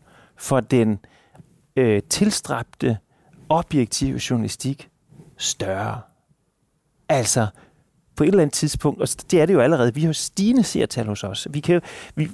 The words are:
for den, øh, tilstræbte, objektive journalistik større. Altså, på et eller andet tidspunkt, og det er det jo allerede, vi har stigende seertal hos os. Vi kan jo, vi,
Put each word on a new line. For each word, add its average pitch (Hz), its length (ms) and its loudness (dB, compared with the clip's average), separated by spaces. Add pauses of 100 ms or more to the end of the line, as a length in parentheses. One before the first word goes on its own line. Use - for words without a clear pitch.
(380)
for 135 220 0
den, 110 400 2 (760)
øh, 110 340 4
tilstræbte, 131 880 -2 (520)
objektive 135 720 0 (100)
journalistik 127 600 -4 (480)
større. 104 640 -6 (1080)
Altså, 120 380 2 (680)
på 151 80 0
et 151 40 4
eller 190 160 6
andet 143 100 0
tidspunkt, - 480 -2
og - 60 -2 (240)
det 160 100 4
er 156 40 6
det 190 80 2
jo 156 60 6
allerede, 123 340 4
vi 151 100 -2
har 165 80 2
stigende 214 520 0
seertal - 420 -2
hos 104 180 -6
os. 98 280 -8
Vi 147 80 -6
kan 175 160 2
jo, 170 60 2 (340)
vi, 156 180 0